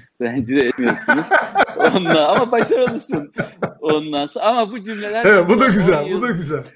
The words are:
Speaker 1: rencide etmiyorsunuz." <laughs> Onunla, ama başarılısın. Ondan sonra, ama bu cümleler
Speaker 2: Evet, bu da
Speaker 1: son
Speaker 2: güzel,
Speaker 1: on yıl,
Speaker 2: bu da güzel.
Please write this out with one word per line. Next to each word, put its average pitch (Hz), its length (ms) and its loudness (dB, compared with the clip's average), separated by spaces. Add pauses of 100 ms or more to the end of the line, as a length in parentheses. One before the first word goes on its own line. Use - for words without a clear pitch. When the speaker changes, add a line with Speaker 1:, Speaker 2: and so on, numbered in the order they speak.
(200)
Speaker 1:
rencide 123 460 0
etmiyorsunuz." 127 600 0 (260)
<laughs> - 420 0
Onunla, 165 340 2
ama 247 240 2
başarılısın. 233 800 -2 (480)
Ondan 151 460 -2
sonra, 165 200 -4
ama 226 260 0
bu 233 100 -12
cümleler 208 440 -6
Speaker 2:
Evet, 196 220 6
bu 214 120 4
da 262 40 4
Speaker 1:
son 240 100 4
Speaker 2:
güzel, 175 300 2
Speaker 1:
on - 20 -8
yıl, 185 100 -4
Speaker 2:
bu 202 60 -4
da 247 80 -2
güzel. 156 340 -6 (120)